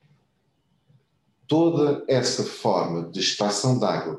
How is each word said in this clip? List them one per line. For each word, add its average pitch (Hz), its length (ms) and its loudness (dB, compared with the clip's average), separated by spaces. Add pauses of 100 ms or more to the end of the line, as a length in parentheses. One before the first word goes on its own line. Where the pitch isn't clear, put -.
(1500)
toda 147 600 2
essa 123 360 0
forma 85 680 -2
de 92 100 -8
extração 104 580 0
de 107 80 0
água 82 340 -2